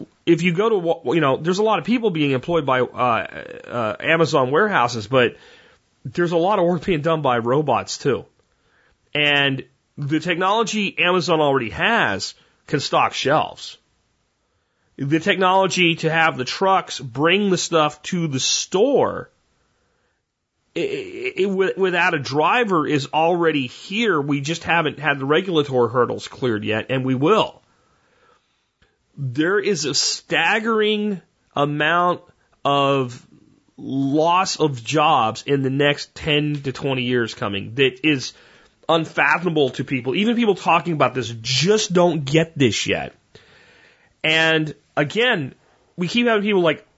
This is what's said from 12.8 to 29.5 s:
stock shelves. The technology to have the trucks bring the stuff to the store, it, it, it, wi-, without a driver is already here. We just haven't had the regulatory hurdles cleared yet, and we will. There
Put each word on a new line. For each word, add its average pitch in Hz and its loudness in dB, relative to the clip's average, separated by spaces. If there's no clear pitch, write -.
stock 135 2
shelves. - -2
The 143 0
technology 185 2
to 160 -2
have 160 2
the 127 -4
trucks 190 -2
bring 160 0
the 175 2
stuff 156 0
to 170 -4
the 131 -4
store, 180 0
it, 165 -4
it, 123 -6
it, 185 0
wi-, 190 0
without 180 0
a 156 -2
driver 160 0
is 143 -2
already 160 2
here. 196 -2
We 143 -2
just 160 -6
haven't 165 0
had 143 -2
the 135 -6
regulatory 143 0
hurdles 117 -2
cleared 110 -4
yet, 107 -2
and 131 -2
we 131 0
will. 156 0
There 147 -2